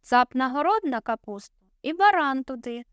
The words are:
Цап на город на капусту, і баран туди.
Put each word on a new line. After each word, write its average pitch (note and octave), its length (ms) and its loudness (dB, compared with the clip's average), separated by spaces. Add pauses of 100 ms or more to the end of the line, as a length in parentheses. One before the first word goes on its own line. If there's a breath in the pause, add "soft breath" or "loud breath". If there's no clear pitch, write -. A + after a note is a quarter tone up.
Цап B3 340 2
на C4 140 0
город D#4 360 2
на B3 160 -2
капусту, G#3 540 -8 (280)
і C#4+ 100 -4
баран E4 520 2
туди. A#3+ 480 -12